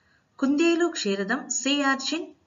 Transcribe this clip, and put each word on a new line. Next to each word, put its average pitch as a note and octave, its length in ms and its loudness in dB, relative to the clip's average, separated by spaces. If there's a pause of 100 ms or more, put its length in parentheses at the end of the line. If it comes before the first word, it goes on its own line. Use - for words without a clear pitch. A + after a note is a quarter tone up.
(380)
కుందేలు E4 500 4
క్షీరదం, G3+ 600 -4
సీ C#4+ 340 0
ఆర్చిన్, C4+ 440 -2 (200)